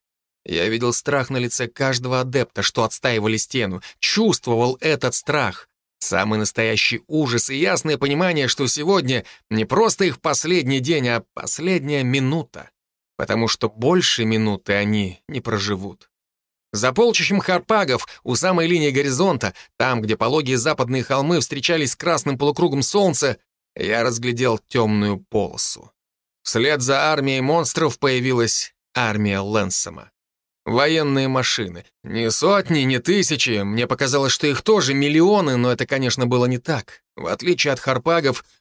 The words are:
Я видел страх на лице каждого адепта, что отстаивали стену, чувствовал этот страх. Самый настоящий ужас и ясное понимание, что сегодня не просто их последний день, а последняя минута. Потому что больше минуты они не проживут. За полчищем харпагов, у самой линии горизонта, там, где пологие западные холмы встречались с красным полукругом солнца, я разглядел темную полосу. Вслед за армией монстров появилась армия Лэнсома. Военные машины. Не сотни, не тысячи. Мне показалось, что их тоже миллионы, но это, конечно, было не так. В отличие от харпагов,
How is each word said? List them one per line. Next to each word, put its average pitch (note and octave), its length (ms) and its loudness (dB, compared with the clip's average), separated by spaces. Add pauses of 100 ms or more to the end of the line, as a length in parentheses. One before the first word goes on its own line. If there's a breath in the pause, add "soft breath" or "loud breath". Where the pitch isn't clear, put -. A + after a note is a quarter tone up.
(460)
Я F2 240 -2
видел A#2 240 0
страх C#3 380 -2
на C3+ 60 -2
лице B2 300 -2
каждого B2+ 540 -2
адепта, B2+ 400 -2
что - 220 0
отстаивали A2 540 0
стену, G2 440 -4 (180 loud breath)
чувствовал B2+ 800 0
этот C3 360 -2
страх. C3+ 520 -4 (300)
Самый G#2+ 400 -2
настоящий A2 680 0
ужас C3+ 420 0
и C3+ 60 -6
ясное D#3 420 0
понимание, C#3+ 500 0
что C3+ 200 -2
сегодня D3 580 0 (240 loud breath)
не A2 160 0
просто G3+ 400 2
их D3 160 -2
последний D3 580 0
день, C3 280 0
а A#2 160 0 (100)
последняя D3 680 -2
минута. C3 680 -2 (480)
Потому A2 300 0
что - 220 -2
больше C3 540 0
минуты A2 500 0
они G2+ 540 -2
не C3 140 -8
проживут. G2+ 680 -6 (600)
За A#2 200 -2
полчищем G3+ 480 2
харпагов, F3+ 680 0 (180 loud breath)
у B2 120 -2
самой E3+ 320 2
линии D#3 240 2
горизонта, C#3 640 0 (220 loud breath)
там, B2 240 0
где G#2+ 140 0
пологие B2+ 420 2
западные C3 440 0
холмы C#3 380 0
встречались C#3+ 540 -2
с - 20 -8
красным C#3+ 420 0
полукругом C#3+ 460 2
солнца, D#3 540 2 (380)
я A2+ 280 0
разглядел A#2+ 560 0
темную G#2 680 0
полосу. - 640 -4 (520)
Вслед C#3 380 0
за C#3 300 2
армией C#3 300 0
монстров D3+ 560 0
появилась B2+ 800 0 (180)
армия G#2+ 460 0
Лэнсома. G2 720 -4 (540)
Военные C#3 640 2
машины. A#2 580 -4 (180)
Не A2+ 280 -2
сотни, F3 480 2
не C3 180 2
тысячи. C3 640 0
Мне G#2+ 240 -2
показалось, C3+ 460 0
что - 160 0
их C#3 160 -2
тоже D3+ 320 2
миллионы, D3+ 600 4
но B2 140 2
это, A#2+ 140 -2
конечно, C3 400 -2
было B2 220 2
не B2+ 100 0
так. - 460 -6 (120)
В D#2 120 -10
отличие D3 440 0
от C3 80 -2
харпагов, C3+ 640 0 (180 soft breath)